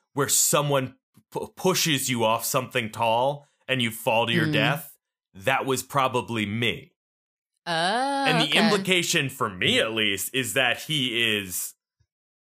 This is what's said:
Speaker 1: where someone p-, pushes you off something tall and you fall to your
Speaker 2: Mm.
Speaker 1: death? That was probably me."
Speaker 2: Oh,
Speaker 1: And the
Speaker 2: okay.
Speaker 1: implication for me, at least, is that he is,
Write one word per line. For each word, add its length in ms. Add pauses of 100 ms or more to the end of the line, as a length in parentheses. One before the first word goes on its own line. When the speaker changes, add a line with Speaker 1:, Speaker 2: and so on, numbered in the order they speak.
(140)
Speaker 1:
where 140
someone 680 (360)
p-, 220
pushes 560
you 140
off 200
something 460
tall 560 (220)
and 120
you 120
fall 340
to 60
your 160
Speaker 2:
Mm. 40
Speaker 1:
death? 440 (360)
That 320
was 200
probably 600
me." 460 (800)
Speaker 2:
Oh, 40
Speaker 1:
And 680
the 100
Speaker 2:
okay. 140
Speaker 1:
implication 640
for 220
me, 300
at 120
least, 400
is 220
that 280
he 540
is, 380 (840)